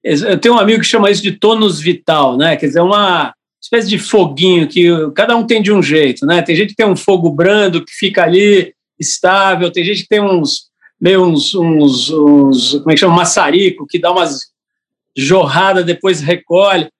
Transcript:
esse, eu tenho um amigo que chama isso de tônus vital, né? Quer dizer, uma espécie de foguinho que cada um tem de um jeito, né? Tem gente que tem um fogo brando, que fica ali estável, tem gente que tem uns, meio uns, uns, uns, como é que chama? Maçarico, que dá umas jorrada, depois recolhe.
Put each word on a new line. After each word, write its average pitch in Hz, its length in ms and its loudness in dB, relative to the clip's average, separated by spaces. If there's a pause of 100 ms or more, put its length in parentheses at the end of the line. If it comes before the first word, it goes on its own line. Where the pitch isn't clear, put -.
esse, 160 220 -2
eu 190 120 0
tenho 240 180 2
um 226 40 2
amigo 214 200 2
que - 60 -4
chama 208 240 0
isso 196 120 -2
de 196 120 -4
tônus 214 460 0
vital, 151 580 -2
né? 156 180 0
Quer 151 120 -6
dizer, 151 140 0
uma 180 520 0 (280)
espécie 214 280 -2
de 208 80 -2
foguinho 170 680 0
que 175 220 2 (240)
cada 226 220 0
um 233 100 -2
tem 233 160 0
de 202 100 -2
um 196 100 2
jeito, 143 440 0
né? 170 160 0
Tem 170 140 -2
gente 202 140 -2
que - 60 -16
tem 220 100 0
um 185 100 0
fogo 175 340 0
brando, 180 540 0
que - 80 -20
fica 196 320 -2
ali 190 500 2 (260)
estável, 180 720 0
tem 175 120 -6
gente 196 200 -4
que - 60 -20
tem 208 120 0
uns, 180 460 -2 (320)
meio 185 260 2
uns, 156 300 -2
uns, 151 540 0
uns, 143 640 2
como 147 180 -2
é - 20 4
que 151 60 2
chama? 175 160 2
Maçarico, 175 720 0
que 175 140 -6
dá 170 120 0
umas 160 360 -4 (680)
jorrada, 175 680 0
depois 170 380 -2
recolhe. 175 680 0 (120)